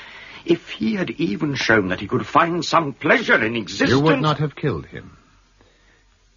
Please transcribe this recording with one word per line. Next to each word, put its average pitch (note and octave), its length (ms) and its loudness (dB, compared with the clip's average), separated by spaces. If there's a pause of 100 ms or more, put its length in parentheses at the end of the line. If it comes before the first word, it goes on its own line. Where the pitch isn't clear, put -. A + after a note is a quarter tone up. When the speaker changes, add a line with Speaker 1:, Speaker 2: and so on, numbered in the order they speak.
(460)
Speaker 1:
if - 240 0
he A3 260 -2
had F3 160 -4
even D#3+ 440 -2
shown A2 340 2
that F2+ 100 -4
he G2+ 80 -10
could B2 180 -4
find E3 380 2
some D#3 300 0
pleasure G#3 500 2
in A2+ 120 -2
existence G2+ 360 -2
Speaker 2:
You C3+ 100 4
would B3 200 4
not D3+ 180 2
have D3+ 160 -4
killed E2+ 300 -4
him. - 320 -16 (1200)